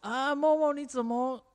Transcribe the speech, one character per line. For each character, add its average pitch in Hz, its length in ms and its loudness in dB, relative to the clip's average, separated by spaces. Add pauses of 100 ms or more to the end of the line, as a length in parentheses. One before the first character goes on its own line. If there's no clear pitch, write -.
啊， 262 340 -2
某 302 200 4
某， 302 180 2
你 285 120 -6
怎 254 200 -4
么 247 360 -2 (140)